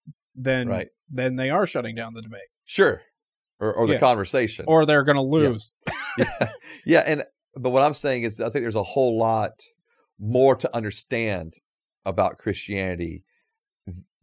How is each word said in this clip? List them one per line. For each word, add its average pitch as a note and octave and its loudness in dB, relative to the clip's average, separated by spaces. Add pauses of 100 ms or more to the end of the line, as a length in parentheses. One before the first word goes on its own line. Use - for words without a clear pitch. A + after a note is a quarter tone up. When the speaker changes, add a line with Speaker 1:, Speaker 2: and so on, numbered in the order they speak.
(360)
Speaker 1:
then, B2+ -2
Speaker 2:
Right. F#2+ -4 (200)
Speaker 1:
then B2+ -2
they C3 -2
are F3+ 2
shutting A#2 -6
down A2+ -10
the A2+ -14
debate. G#2+ -18 (180)
Speaker 2:
Sure. D3+ 2 (580)
Or, G#2+ -2
or - 2
the D3+ 2
Speaker 1:
Yeah. B2 0
Speaker 2:
conversation. A#2 0
Speaker 1:
Or D#3+ 4
they're D3 4
gonna C#3+ 2
Speaker 2:
Yeah. D3 2
Speaker 1:
lose. A2 -6 (140)
Speaker 2:
<laughs> - -8
Yeah. - -2 (360)
Yeah, D#3+ 6
and, D3+ -2 (320)
but C3 -2
what C3 6
I'm D3+ 2
saying C3 -2
is A2 -4
I A#2 -2
think B2 -2
there's A2+ -4
a G#2 2
whole B2 0
lot A2+ 0 (680)
more B2 4
to - -4
understand G#2+ -4 (520)
about F#2+ 0
Christianity F#2 -6 (640)
th-, F2+ -16 (180)